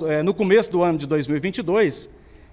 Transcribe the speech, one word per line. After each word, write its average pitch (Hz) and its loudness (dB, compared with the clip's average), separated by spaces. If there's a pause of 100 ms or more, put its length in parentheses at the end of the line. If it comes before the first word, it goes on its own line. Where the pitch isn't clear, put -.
é, 151 0
no 190 0
começo 214 2
do 175 0
ano 170 2
de 143 -8
dois 143 -2
mil 147 0
e - -6
vinte 185 -4
e - -4
dois, 180 0 (440)